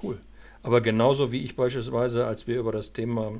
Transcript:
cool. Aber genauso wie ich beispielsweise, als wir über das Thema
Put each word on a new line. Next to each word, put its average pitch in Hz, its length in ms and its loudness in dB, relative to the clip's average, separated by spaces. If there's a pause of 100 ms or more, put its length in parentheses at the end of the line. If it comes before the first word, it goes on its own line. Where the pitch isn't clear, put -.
cool. 98 160 -6 (460)
Aber 120 160 4
genauso 117 520 4
wie 131 120 -4
ich - 120 -12
beispielsweise, 123 680 0
als 113 220 -6
wir 120 140 -2
über 113 100 -2
das 107 220 -4
Thema 113 480 -2